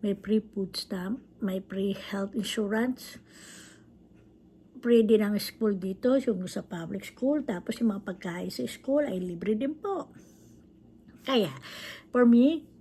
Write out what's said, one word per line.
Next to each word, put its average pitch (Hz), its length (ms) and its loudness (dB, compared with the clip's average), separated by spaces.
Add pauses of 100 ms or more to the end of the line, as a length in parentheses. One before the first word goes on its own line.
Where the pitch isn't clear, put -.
May 202 80 0
free 214 240 2
food 196 400 -4
stamp, 196 400 -6 (240)
may 190 240 -4
free 196 320 -2
health 196 400 -6
insurance, 220 800 -2 (1600)
free 233 240 6
din 214 240 4
ang 208 80 0
school 208 400 -2
dito, 190 400 0
yung 226 320 0
sa - 160 -8
public 180 480 -10
school. 277 320 -2
Tapos 185 400 -6
yung 226 80 2
mga 196 160 -6
pagkain 180 480 -8
sa 247 160 -8
school 285 320 0
ay 220 160 -2
libre 180 400 -4
din 277 160 -4
po. 392 400 -6 (1120)
Kaya, 226 240 2 (640)
for 247 80 6
me 247 400 8 (180)